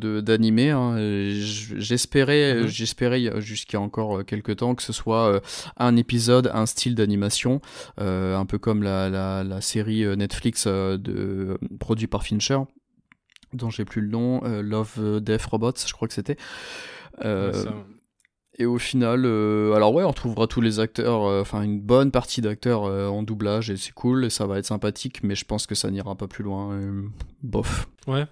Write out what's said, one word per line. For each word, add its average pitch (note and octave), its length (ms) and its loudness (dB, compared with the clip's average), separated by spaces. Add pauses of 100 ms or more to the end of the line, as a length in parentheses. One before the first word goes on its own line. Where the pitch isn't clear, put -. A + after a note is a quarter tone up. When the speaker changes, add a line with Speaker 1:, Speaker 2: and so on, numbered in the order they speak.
Speaker 1:
de, G#2+ 220 -2
d'animé, A2+ 480 4
hein, B2 260 2
et G2+ 380 0
j-, G#2 420 -6
j'espérais, C3 840 4
Speaker 2:
Mhm. A#2 60 2
Speaker 1:
j'espérais B2 520 0
y-, A2+ 220 -2
jusqu'à G#2+ 360 -6
encore, G2+ 420 -2
euh, - 40 -4
quelques G#2+ 320 -4
temps B2 180 0
que - 80 -8
ce A2+ 120 -6
soit, A2+ 320 2
euh, G2 140 4 (360)
un A#2+ 200 6
épisode, A#2+ 580 4
un A2 100 2
style B2 300 -2
d'animation, G#2 680 2 (400)
euh, F#2+ 380 0
un G2 80 -2
peu G#2 100 -4
comme G#2+ 260 0
la, F#2+ 280 0
la, F#2+ 340 -2
la G2 160 -6
série, A2 460 0
euh, G2 100 0
Netflix, G2+ 500 -2
euh, F#2+ 300 0
de, G2 640 -4 (200)
produit A2+ 280 -2
par - 160 -2
Fincher, C3+ 380 0 (920)
dont A#2+ 160 -6
j'ai G#2+ 160 -4
plus - 160 -6
le G#2 60 0
nom, A#2+ 380 -2
euh, G#2+ 180 -4
Love, G#2+ 580 -2
Death, G#2+ 260 0
Robots, A2 260 0 (120)
je - 80 -6
crois - 140 -6
que - 80 -6
c'était. C#3+ 220 -4 (880)
Euh, G2 240 0
Speaker 2:
Ouais, F#2+ 160 -2
ça. G#2+ 100 -4 (840)
Speaker 1:
et A#2+ 60 2
au A#2+ 140 2
final, B2 460 2
euh, G#2+ 480 4
alors G#2+ 200 6
ouais, F3 120 4
on E3+ 60 4
retrouvera A2+ 360 0
tous - 140 0
les A2 180 2
acteurs, A2 460 2
euh, G2 160 2
enfin G#2 220 -2
une G#2 180 -2
bonne B2+ 320 6
partie B2 300 0
d'acteurs, G#2+ 420 0
euh, G2 240 -2
en G#2 160 -2
doublage, G#2+ 440 -2
et G2 80 -2
c'est - 140 -8
cool, B2+ 340 2
et A2+ 60 0
ça G#2+ 160 -2
va G2 140 0
être G2 60 -4
sympathique, G#2+ 580 -4
mais G2+ 100 2
je - 100 -6
pense G#2+ 220 -4
que - 80 -6
ça G2+ 160 -2
n'ira G2 240 -6
pas G2 140 -8
plus - 160 -10
loin, G2+ 300 -6
euh, G2 280 -6 (400)
bof. A2 460 -2 (180)
Speaker 2:
Ouais, C3+ 260 0